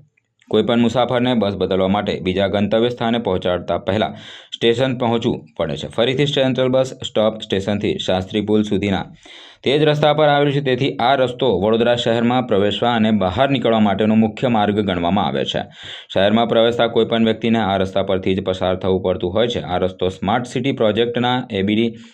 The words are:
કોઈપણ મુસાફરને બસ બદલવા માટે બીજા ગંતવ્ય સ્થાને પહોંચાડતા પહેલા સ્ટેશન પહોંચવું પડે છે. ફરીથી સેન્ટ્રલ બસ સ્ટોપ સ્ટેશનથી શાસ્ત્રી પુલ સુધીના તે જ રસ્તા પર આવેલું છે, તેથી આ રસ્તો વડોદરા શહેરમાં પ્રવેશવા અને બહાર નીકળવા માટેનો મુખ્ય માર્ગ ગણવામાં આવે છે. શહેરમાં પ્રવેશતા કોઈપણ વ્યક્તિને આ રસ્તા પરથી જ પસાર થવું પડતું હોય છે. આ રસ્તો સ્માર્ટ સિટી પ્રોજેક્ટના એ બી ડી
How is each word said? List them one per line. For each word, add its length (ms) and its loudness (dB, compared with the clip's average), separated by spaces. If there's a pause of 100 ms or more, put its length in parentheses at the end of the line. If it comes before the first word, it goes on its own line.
(500)
કોઈપણ 300 2
મુસાફરને 540 0
બસ 200 0
બદલવા 340 0
માટે 320 -2
બીજા 260 0
ગંતવ્ય 420 0
સ્થાને 300 -2
પહોંચાડતા 600 -2
પહેલા 360 -2 (400)
સ્ટેશન 440 0
પહોંચવું 580 -2
પડે 200 -4
છે. 120 -10
ફરીથી 380 0
સેન્ટ્રલ 420 0
બસ 260 0 (120)
સ્ટોપ 340 0
સ્ટેશનથી 580 -2
શાસ્ત્રી 420 -2
પુલ 220 2
સુધીના 420 -2 (580)
તે 160 2
જ 40 2
રસ્તા 300 2
પર 160 4
આવેલું 240 2
છે, 80 0
તેથી 360 -2
આ 180 2
રસ્તો 460 0
વડોદરા 360 2
શહેરમાં 500 0
પ્રવેશવા 480 0
અને 160 2
બહાર 400 2
નીકળવા 300 2
માટેનો 340 2
મુખ્ય 340 0
માર્ગ 320 0
ગણવામાં 460 0
આવે 180 -2
છે. 180 -4 (500)
શહેરમાં 360 2
પ્રવેશતા 380 2
કોઈપણ 380 2
વ્યક્તિને 340 0
આ 180 0
રસ્તા 260 0
પરથી 320 0
જ 100 -4
પસાર 320 -2
થવું 260 0
પડતું 300 -2
હોય 160 0
છે. 120 -4
આ 180 -4
રસ્તો 300 -2
સ્માર્ટ 380 -4
સિટી 260 -4
પ્રોજેક્ટના 800 0
એ 120 -2
બી 120 0
ડી 200 0 (180)